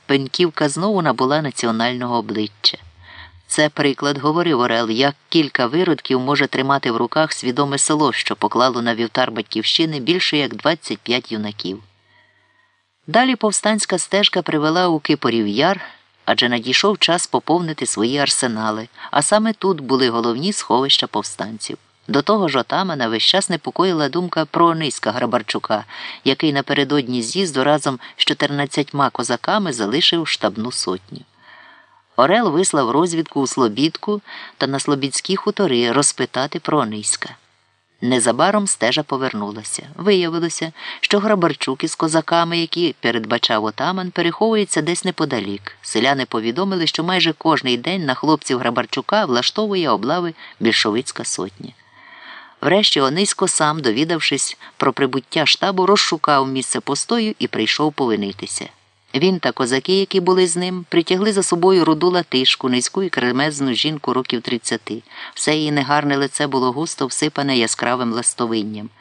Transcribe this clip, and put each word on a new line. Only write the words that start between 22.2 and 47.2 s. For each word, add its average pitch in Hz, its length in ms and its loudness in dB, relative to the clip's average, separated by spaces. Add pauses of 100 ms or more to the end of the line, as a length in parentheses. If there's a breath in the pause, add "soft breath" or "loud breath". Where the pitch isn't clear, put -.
того 202 260 2
ж, 135 100 0
отамана 147 500 -2
весь 110 140 0
час - 280 0
непокоїла 160 580 0
думка 170 360 -2
про 165 220 2
Ониська 160 440 0
Грабарчука, 113 760 -2 (400 loud breath)
який 139 280 2
напередодні 139 680 0
з'їзду 139 420 -2
разом 147 360 0 (160 loud breath)
з - 80 2
чотирнадцятьма 143 840 0
козаками 156 640 -2
залишив 143 560 0
штабну 110 440 -4
сотню. - 480 -6 (960 loud breath)
Орел 185 340 4
вислав 147 400 2
розвідку 160 500 0
у 131 60 2
Слобідку 135 760 0 (380 loud breath)
та 143 80 0
на 135 120 -2
Слобідські 139 580 -2
хутори 123 560 0
розпитати 135 680 -2
про 160 180 0
Ониська. 107 500 -4 (720)
Незабаром 127 640 2
стежа 131 360 0
повернулася. 113 960 -6
Виявилося, 170 760 0 (280 loud breath)
що - 180 2
Грабарчук 170 640 0
із 165 100 -4
козаками, 165 640 0
які 165 420 0
передбачав 113 640 0
отаман, 175 460 -2
переховується 180 720 0
десь 170 220 -2
неподалік. 120 680 -4 (100)
Селяни 131 440 0
повідомили, 160 600 -2
що 160 180 -2
майже 170 280 2